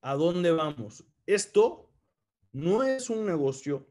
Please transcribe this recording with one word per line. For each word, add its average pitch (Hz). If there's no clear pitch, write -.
¿A 135
dónde 170
vamos? 147
Esto -
no 180
es 262
un 220
negocio 143